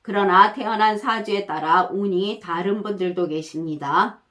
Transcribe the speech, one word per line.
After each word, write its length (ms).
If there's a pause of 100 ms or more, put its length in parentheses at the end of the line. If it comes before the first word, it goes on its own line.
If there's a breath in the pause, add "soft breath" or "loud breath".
그러나 520
태어난 440
사주에 480
따라 460
운이 500
다른 400
분들도 460
계십니다. 920 (120)